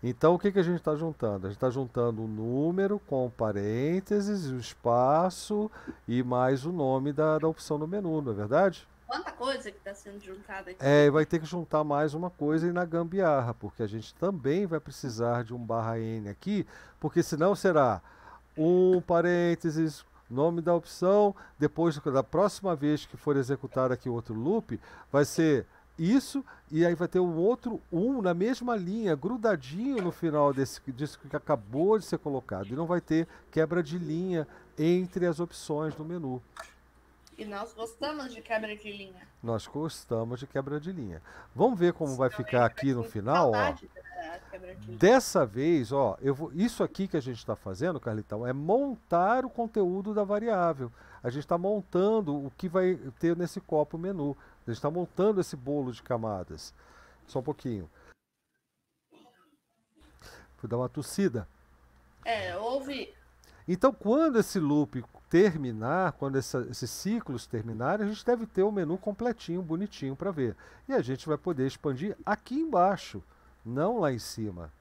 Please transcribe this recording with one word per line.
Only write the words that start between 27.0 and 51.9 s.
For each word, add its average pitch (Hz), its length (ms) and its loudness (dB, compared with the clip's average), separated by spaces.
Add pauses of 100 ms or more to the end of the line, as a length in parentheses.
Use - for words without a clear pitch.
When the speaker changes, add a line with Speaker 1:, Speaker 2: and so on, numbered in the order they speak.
Speaker 1:
ter 185 120 2
um 175 180 2
outro 220 440 0 (100)
um 226 300 0
na 180 120 2
mesma 233 420 0
linha, 190 400 0
grudadinho 208 880 -2
no 170 80 0
final 147 420 4
desse, 131 260 -2 (120)
disso 135 260 -8
que - 180 -14
acabou 147 640 0
de 196 80 -2
ser 165 140 -4
colocado, 104 480 -6
e 117 80 -6
não 165 100 -4
vai 170 140 0
ter 160 260 0 (240)
quebra 160 320 0
de 156 160 -4
linha 165 480 -2 (320)
entre 180 480 2
as 165 140 0
opções 156 560 -4
do 156 80 -12
menu. 151 400 -6 (920)
Speaker 2:
E 220 100 -12
nós 208 280 -8
gostamos 262 600 -8
de 226 80 -16
quebra 220 340 -4
de 208 160 -12
linha. 190 360 -16 (160)
Speaker 1:
Nós 113 240 -2
gostamos 120 720 -4
de 135 80 -12
quebra 139 320 -4
de 160 120 -8
linha. 104 300 -10 (340)
Vamos 214 240 4
ver 175 140 6
como 139 220 -4
vai 127 140 2
Speaker 2:
Então, - 140 -6
Speaker 1:
ficar 123 180 2
Speaker 2:
eu - 40 8
Speaker 1:
aqui 135 280 0
no 120 80 -2
Speaker 2:
tô - 20 -4
com 113 80 -8
Speaker 1:
final, 131 380 2
ó. 113 40 4
Speaker 2:
saudade - 420 0
da - 440 -12 (120)
quebra 185 240 -14
de 107 120 -16
linha. 117 100 -12
Speaker 1:
Dessa - 480 6
vez, 127 460 0
ó, 131 280 0
eu 139 140 0
vou, 147 200 -6
isso 208 300 0
aqui 185 240 -4
que - 80 -6
a 156 40 2
gente 123 260 -8
tá 107 100 -4
fazendo, 123 440 -4
Carlitão, 110 460 -6
é 127 80 -4
montar 214 920 0
o 254 60 -8
conteúdo 202 640 -2
da 208 80 2
variável. 185 680 0 (320)
A 123 60 -2
gente 143 160 -6
tá 170 140 0
montando 196 760 0